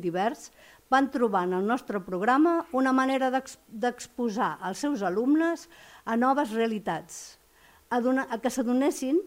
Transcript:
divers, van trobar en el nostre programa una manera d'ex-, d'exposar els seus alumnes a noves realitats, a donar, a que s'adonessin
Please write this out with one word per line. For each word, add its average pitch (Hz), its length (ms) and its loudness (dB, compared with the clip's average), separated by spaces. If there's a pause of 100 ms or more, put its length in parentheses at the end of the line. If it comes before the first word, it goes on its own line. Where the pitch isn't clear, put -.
divers, 185 480 -4 (380)
van 269 240 4
trobar 214 320 2
en 185 80 0
el 190 160 0
nostre 233 320 -2
programa 254 720 2
una 262 200 2
manera 262 360 2
d'ex-, 262 300 -4 (100)
d'exposar 226 880 -4 (100)
els 185 160 -6
seus 285 240 -2
alumnes 294 600 2 (380)
a 226 120 -2
noves 262 360 2
realitats, 220 840 -4 (520)
a 247 120 0
donar, 254 280 2
a 233 120 -4
que 254 80 0
s'adonessin 262 760 0